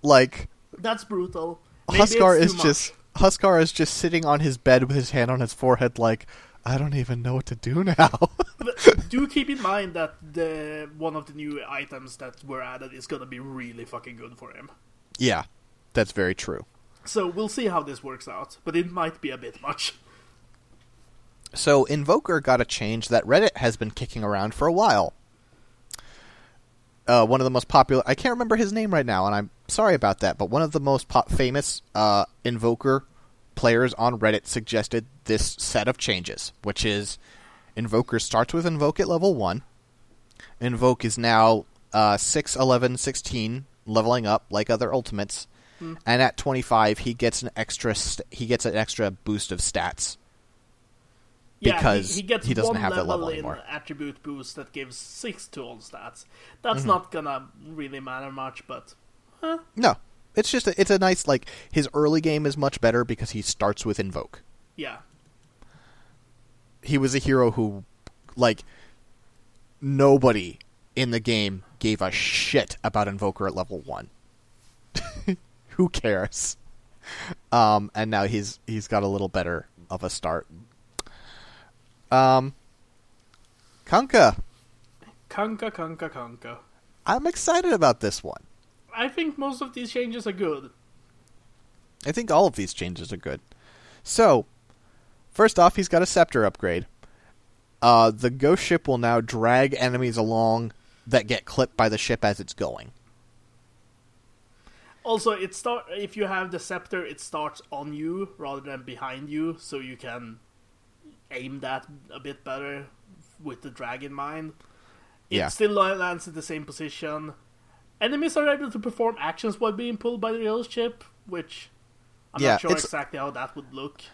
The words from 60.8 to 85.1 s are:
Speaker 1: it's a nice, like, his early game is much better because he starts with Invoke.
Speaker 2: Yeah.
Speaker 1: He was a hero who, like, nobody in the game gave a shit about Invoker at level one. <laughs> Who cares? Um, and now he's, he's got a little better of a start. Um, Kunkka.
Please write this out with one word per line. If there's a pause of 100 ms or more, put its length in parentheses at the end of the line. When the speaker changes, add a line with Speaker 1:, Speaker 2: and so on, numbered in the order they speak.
Speaker 1:
it's
a
nice,
like, (240)
his
early
game
is
much
better
because
he
starts
with
Invoke. (320)
Speaker 2:
Yeah. (1800)
Speaker 1:
He
was
a
hero
who, (520)
like, (1200)
nobody (380)
in
the
game (160)
gave
a
shit
about
Invoker
at
level
one. (840)
<laughs> (400)
Who
cares? (960)
Um,
and
now
he's,
he's
got
a
little
better (220)
of
a
start. (1600)
Um, (1300)
Kunkka. (880)